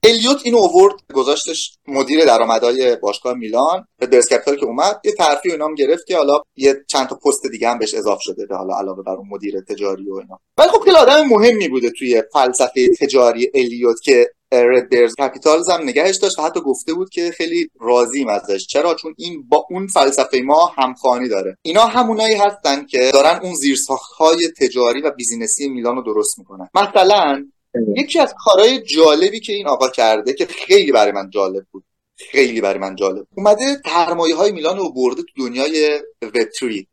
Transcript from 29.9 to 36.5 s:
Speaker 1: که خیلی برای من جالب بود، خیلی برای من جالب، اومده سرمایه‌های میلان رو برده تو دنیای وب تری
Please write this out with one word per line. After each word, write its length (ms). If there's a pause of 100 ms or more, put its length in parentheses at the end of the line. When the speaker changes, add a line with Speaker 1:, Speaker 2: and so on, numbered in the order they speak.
Speaker 1:
که 140
خیلی 460
برای 200
من 180
جالب 420
بود، 120 (320)
خیلی 440
برای 180
من 180
جالب، 300 (100)
اومده 280 (200)
سرمایه‌های 680
میلان 260
رو 140
برده 300
تو 260
دنیای 520 (220)
وب 220
تری 480